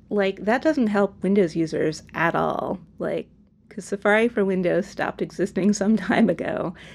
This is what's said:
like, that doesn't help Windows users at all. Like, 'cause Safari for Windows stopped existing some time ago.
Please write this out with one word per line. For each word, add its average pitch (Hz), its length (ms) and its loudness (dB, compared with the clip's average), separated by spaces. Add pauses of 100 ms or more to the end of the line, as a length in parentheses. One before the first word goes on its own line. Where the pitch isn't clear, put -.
like, 196 380 -2
that 247 160 2
doesn't 302 240 2
help 202 360 0
Windows 185 320 2
users 156 480 -2 (120)
at 165 200 0
all. 160 440 -2 (200)
Like, 160 300 -6 (400)
'cause - 180 -14
Safari 208 420 2
for 214 160 0
Windows 185 420 0
stopped - 360 -6
existing 185 500 0
some 208 240 2
time 190 320 2
ago. - 460 -4 (200)